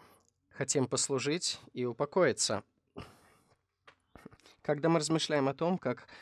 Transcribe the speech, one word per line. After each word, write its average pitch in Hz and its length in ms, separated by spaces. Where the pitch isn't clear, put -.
хотим 135 300
послужить 139 720
и 123 120
упокоиться. 123 800
Когда 151 260
мы 165 100
размышляем 151 480
о 139 60
том, 170 240
как, - 300